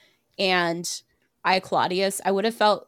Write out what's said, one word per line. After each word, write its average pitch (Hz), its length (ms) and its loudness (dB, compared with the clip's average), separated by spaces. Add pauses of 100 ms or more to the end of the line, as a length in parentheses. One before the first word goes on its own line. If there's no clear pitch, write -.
(380)
and 175 500 0 (560)
I, 190 160 4
Claudius, 180 640 0
I 190 80 0
would 196 140 0
have 226 100 -2
felt 214 320 2